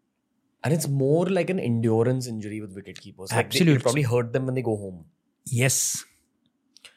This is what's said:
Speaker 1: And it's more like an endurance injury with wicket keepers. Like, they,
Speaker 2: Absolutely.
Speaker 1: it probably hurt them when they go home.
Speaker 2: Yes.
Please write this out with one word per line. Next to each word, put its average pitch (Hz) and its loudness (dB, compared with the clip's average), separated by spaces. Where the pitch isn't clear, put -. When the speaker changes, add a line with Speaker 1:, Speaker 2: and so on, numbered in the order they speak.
Speaker 1:
And 131 2
it's 160 0
more 139 2
like 180 0
an 185 0
endurance 117 2
injury 107 -10
with 101 -12
wicket 92 -14
keepers. 98 -14
Like, 113 0
they, 117 0
Speaker 2:
Absolutely. 165 4
Speaker 1:
it 123 0
probably 127 2
hurt 117 0
them 131 -2
when 131 -2
they 131 -2
go 113 0
home. 95 -12
Speaker 2:
Yes. - -2